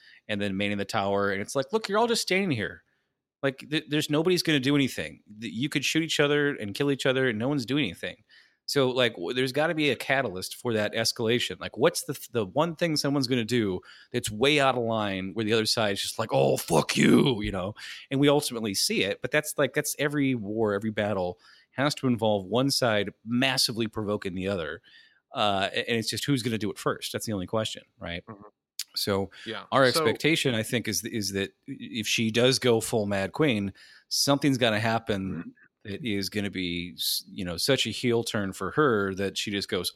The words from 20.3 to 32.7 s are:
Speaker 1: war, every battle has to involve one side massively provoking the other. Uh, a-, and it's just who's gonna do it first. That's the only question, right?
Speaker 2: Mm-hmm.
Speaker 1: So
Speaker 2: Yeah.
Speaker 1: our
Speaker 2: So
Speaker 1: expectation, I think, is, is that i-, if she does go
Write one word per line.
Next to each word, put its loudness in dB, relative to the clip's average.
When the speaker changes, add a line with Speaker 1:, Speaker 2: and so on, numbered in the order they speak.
Speaker 1:
war, 0
every -2
battle -2
has 0
to -4
involve 2
one 2
side 2
massively 0
provoking -4
the -4
other. -4
Uh, 2
a-, -4
and 0
it's -4
just -4
who's 2
gonna -2
do -2
it -10
first. -4
That's -6
the -2
only -4
question, -2
right? -10
Speaker 2:
Mm-hmm. -18
Speaker 1:
So 0
Speaker 2:
Yeah. -8
Speaker 1:
our 6
Speaker 2:
So 2
Speaker 1:
expectation, 2
I 0
think, -2
is, -2
is -4
that 0
i-, -10
if -8
she 0
does 4
go 4